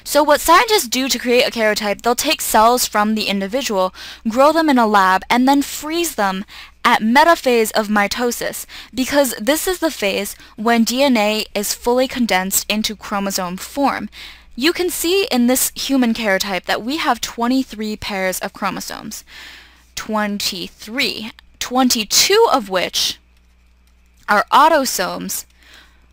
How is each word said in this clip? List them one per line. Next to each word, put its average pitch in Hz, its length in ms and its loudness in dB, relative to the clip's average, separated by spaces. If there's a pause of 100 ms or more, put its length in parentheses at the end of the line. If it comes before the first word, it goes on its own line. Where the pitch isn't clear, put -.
So 294 180 2
what 294 180 4
scientists 381 460 4
do 254 200 -2
to 240 120 -2
create 247 280 2
a - 40 -4
karyotype, 214 500 -2
they'll 240 140 0
take 302 260 -2
cells 240 460 4
from 214 280 0
the 214 120 -2
individual, 196 680 -2 (340)
grow 262 240 4
them 320 180 2
in 262 80 4
a 233 100 4
lab, 190 420 4
and 254 180 2
then 277 140 4
freeze 320 540 -4
them 190 300 -2 (400)
at 240 160 4
metaphase 247 720 4
of 214 140 0
mitosis, 214 800 -2 (280)
because 262 460 0
this 269 280 0
is 370 120 -2
the 320 120 0
phase 196 440 -4 (220)
when 233 260 2
D 240 200 0
N 277 120 4
A 214 380 0
is 208 200 -4
fully 247 340 0
condensed 190 640 -2
into 214 260 -2
chromosome 196 640 -6
form. 220 520 -2 (460)
You 294 180 0
can 359 160 -2
see 381 420 -2
in 240 160 2
this 247 280 0
human 254 380 0
karyotype 196 520 -2
that 135 180 -2
we 262 140 -6
have 285 240 -2
twenty-three 233 760 -4
pairs 190 420 -4
of 196 140 -8
chromosomes. 185 680 -10 (720)
Twenty-three. 208 1400 -6 (280)
Twenty-two 254 920 2
of 214 180 0
which - 520 -2 (1040)
are 208 240 2
autosomes, 202 960 2 (680)